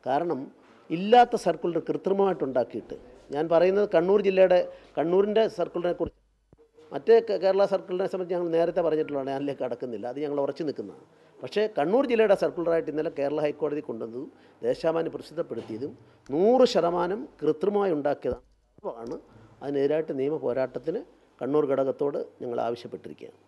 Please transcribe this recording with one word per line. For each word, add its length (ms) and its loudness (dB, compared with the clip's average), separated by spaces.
കാരണം 320 0
ഇല്ലാത്ത 380 6
സർക്കുലർ 340 0
കൃത്രിമമായിട്ടുണ്ടാക്കിയിട്ട്, 1040 -2
ഞാൻ 200 0
പറയുന്നത് 420 4
കണ്ണൂർ 320 4
ജില്ലയുടെ, 320 6
കണ്ണൂരിൻ്റെ 460 2
സർക്കുലറിനെ 420 -2
കുറിച്ച്, 180 -4
മറ്റേ 220 4
കേ-, 180 -2
കേരള 200 4
സർക്കുലറിനെ 380 -2
സംബന്ധിച്ച് 260 -4
ഞങ്ങൾ 180 -2
നേരത്തെ 300 2
പറഞ്ഞിട്ടുള്ളതാണ്, 480 -2
ഞാനിലേക്ക് 320 -4
കടക്കുന്നില്ല, 480 -8
അത് 120 -8
ഞങ്ങൾ 180 -2
ഉറച്ചു 260 -4
നിൽക്കുന്നതാണ്. 360 -10
പക്ഷേ 180 -2
കണ്ണൂർ 340 2
ജില്ലയുടെ 320 4
സർക്കുലറായിട്ട് 500 0
ഇന്നലെ 260 -4
കേരള 260 -2
ഹൈക്കോടതി 440 -2
കൊണ്ടുവന്നതും 420 -10
ദേശാഭിമാനി 500 -2
പ്രസിദ്ധപ്പെടുത്തിയതും 760 -10
നൂറ് 380 6
ശതമാനം 460 0
കൃത്രിമമായി 560 0
ഉണ്ടാക്കിയതാണ്. 1200 -6
അതിനെതിരായിട്ട് 580 0
നിയമ 240 -2
പോരാട്ടത്തിന് 560 -4
കണ്ണൂർ 320 2
ഘടകത്തോട് 460 0
ഞങ്ങൾ 160 -6
ആവശ്യപ്പെട്ടിരിക്കുകയാണ്. 800 -12